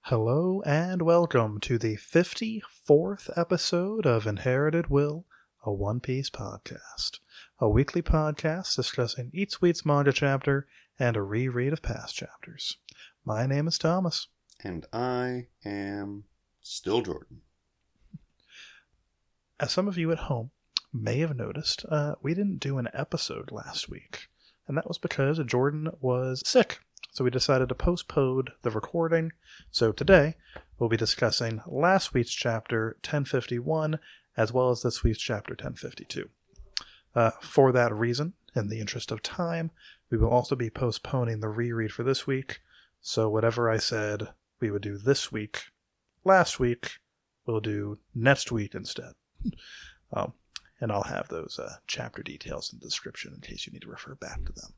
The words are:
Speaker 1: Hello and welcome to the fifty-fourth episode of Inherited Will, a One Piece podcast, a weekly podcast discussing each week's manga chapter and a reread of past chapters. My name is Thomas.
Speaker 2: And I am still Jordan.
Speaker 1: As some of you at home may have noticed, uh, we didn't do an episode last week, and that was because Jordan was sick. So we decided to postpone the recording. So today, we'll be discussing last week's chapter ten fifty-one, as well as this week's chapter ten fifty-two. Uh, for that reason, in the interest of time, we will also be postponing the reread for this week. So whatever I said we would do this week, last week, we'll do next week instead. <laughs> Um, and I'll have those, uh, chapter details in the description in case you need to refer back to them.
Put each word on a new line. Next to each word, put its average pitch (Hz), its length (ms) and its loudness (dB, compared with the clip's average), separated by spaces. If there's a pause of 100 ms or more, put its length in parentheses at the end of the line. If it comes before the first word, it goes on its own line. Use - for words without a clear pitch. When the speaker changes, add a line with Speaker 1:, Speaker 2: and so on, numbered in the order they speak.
(120)
Speaker 1:
Hello 147 540 2
and 170 380 0
welcome 160 580 4
to 120 160 0
the 110 180 0
fifty-fourth 185 1400 2
episode 180 680 0
of 113 220 4
Inherited 135 640 0
Will, 147 360 2 (380)
a 107 80 -2
One 101 300 -2
Piece 135 280 -2
podcast, - 880 -10 (400)
a 113 100 4
weekly 135 320 4
podcast 156 760 0
discussing 123 580 -2
each 196 280 -4
week's 175 240 2
manga 143 260 6
chapter 139 560 2 (320)
and 120 160 2
a 104 60 0
reread 123 500 0
of 160 100 -2
past - 320 -6
chapters. - 600 -10 (480)
My 110 220 -2
name 147 240 0
is - 80 -2
Thomas. 175 500 0 (340)
Speaker 2:
And 87 300 -8
I 123 560 -2 (160)
am 101 640 -6 (360)
still - 400 -2
Jordan. - 420 -10 (2250)
Speaker 1:
As 143 100 -2
some 190 160 2
of 180 100 -2
you 165 140 0
at 156 60 0 (100)
home 123 240 -4 (400)
may 113 280 0
have 151 180 0
noticed, - 500 -6
uh, 147 340 0
we 151 120 -2
didn't 196 260 0
do 139 200 -4
an 120 140 -4
episode - 560 -6
last - 380 -8
week, - 400 -14 (400)
and 139 80 -4
that - 140 -4
was 170 80 -6
because 151 480 0
Jordan 143 420 0 (140)
was 127 440 -2
sick. - 340 4 (340)
So 127 120 -2
we 123 40 6
decided 127 380 2
to 123 80 -2
postpone 131 680 2 (160)
the 120 80 0
recording. 165 640 0 (360)
So 110 220 4
today, 156 440 6 (440)
we'll 120 80 4
be 113 80 4
discussing 113 720 0
last 175 460 2
week's 123 180 2
chapter 113 720 -2
ten 143 240 -2
fifty-one, 151 760 -2 (380)
as 113 160 2
well 127 160 4
as 117 120 0
this - 220 -2
week's 113 160 4
chapter - 340 -6
ten - 200 -8
fifty-two. - 560 -10 (840)
Uh, 113 180 4 (100)
for 135 320 6
that 120 200 4
reason, 120 380 -2 (240)
in 104 140 0
the 113 100 -6
interest 110 320 -8
of 117 100 -6
time, 165 500 -4 (380)
we 117 80 0
will 113 120 4
also 123 260 4
be 117 140 -2
postponing 117 720 -2
the 110 80 -2
reread 113 420 -2
for 120 120 -6
this 131 220 0
week. 135 360 -6 (400)
So 110 280 0
whatever 113 400 2
I 113 60 2
said 104 540 -2 (320)
we 110 100 0
would 101 100 -2
do 101 160 -6
this 131 360 0
week, 107 300 -6 (600)
last 185 380 6
week, 120 300 0 (540)
we'll 113 140 0
do 104 400 -4 (160)
next 127 380 2
week 104 200 -4
instead. - 400 -10 (300)
<laughs> 233 80 -2 (600)
Um, - 200 -4 (480)
and 110 100 -2
I'll 101 120 0
have - 260 -6
those, 80 280 -10
uh, - 180 -10 (120)
chapter - 340 -8
details - 520 -10
in - 60 -20
the - 60 -20
description - 480 -10
in - 60 -18
case - 260 -14
you - 60 -18
need - 120 -16
to - 40 -18
refer - 280 -16
back - 280 -10
to - 80 -4
them. - 260 -16